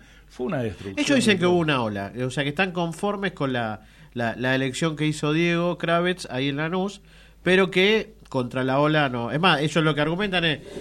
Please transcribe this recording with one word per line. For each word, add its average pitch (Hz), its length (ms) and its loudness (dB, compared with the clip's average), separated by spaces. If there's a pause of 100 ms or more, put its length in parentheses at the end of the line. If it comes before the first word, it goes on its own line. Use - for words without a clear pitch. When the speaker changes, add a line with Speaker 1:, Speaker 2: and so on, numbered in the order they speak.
(280)
Speaker 1:
fue 247 180 -6
una 151 160 -2
destrucción 98 360 -6
Speaker 2:
Ellos 285 180 2
dicen 214 180 4
Speaker 1:
de 185 60 2
Speaker 2:
que 180 60 4
hubo 180 80 6
Speaker 1:
todo. 170 80 4
Speaker 2:
una 143 200 0
ola, 101 300 -4 (140)
o 127 40 -4
sea, 143 120 -2
que 139 80 -2
están 185 220 -2
conformes 180 600 -2
con 139 200 -2
la, 110 300 -4 (300)
la, 117 240 -2
la 127 180 0
elección 135 420 -2
que 151 100 -2
hizo 151 260 0
Diego 170 460 0
Kravetz 175 520 0
ahí 131 180 -2
en 139 80 -2
Lanús, 185 440 -4 (420)
pero 185 280 4
que 196 440 2 (140)
contra 127 360 -2
la 131 140 2
ola 151 300 4
no. 120 220 -4
Es 147 100 -2
más, 170 200 4
ellos 156 220 0
lo 156 120 2
que 151 80 0
argumentan 180 420 0
es 151 160 0 (200)